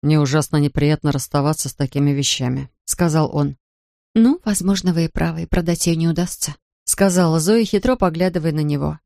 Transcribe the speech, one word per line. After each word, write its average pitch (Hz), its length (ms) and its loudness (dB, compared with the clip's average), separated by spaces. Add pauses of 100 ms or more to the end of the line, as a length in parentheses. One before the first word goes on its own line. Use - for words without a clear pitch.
«Мне 151 180 4
ужасно 147 380 0
неприятно 147 540 0
расставаться 143 560 -2
с 131 60 -10
такими 143 380 -2
вещами», 135 580 -4 (160)
сказал 160 500 0
он. 143 220 -2 (580)
«Ну, 247 300 4
возможно, 190 480 0
вы 165 120 0
и 160 40 -4
правы, 165 340 -4
и - 20 -8
продать 170 420 0
ее 170 100 2
не 165 100 0
удастся», 170 480 -4 (300)
сказала 175 540 2
Зоя, 214 260 2
хитро 220 300 0
поглядывая 170 580 0
на 151 80 -2
него. 147 440 -2